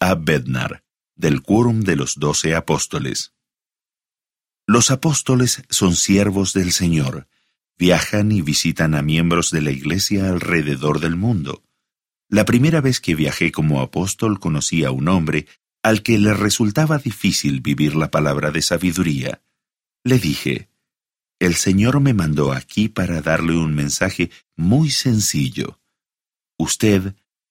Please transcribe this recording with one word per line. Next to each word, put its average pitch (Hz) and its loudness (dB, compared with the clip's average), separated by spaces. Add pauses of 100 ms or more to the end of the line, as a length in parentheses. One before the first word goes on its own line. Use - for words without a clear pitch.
A. 92 2
Bednar, 76 -2 (320)
del 80 0
Quórum 113 2
de 95 2
los 65 -4
Doce 76 -2
Apóstoles. 76 -4 (1300)
Los 117 4
apóstoles 131 0
son 90 2
siervos 98 2
del 90 0
Señor. 76 -2 (520)
Viajan 90 2
y 101 2
visitan 78 0
a 73 0
miembros 82 0
de 78 -2
la 76 -2
iglesia 90 -2
alrededor 76 -2
del 82 -2
mundo. 90 -4 (640)
La 107 4
primera 147 2
vez 131 0
que 85 -2
viajé 76 -2
como 76 0
apóstol 98 -4
conocí 78 -2
a 67 0
un 67 -2
hombre 78 0 (360)
al 110 2
que 117 2
le 104 4
resultaba 107 0
difícil 78 -2
vivir 73 0
la 76 -2
palabra 73 0
de 80 -4
sabiduría. 82 -2 (640)
Le 127 4
dije, 71 -4 (720)
"El 87 2
Señor 107 2
me 139 4
mandó 76 0
aquí 104 -2
para 87 -4
darle 80 0
un 80 0
mensaje 78 -2 (260)
muy 127 2
sencillo. 101 -2 (760)
Usted 98 0 (340)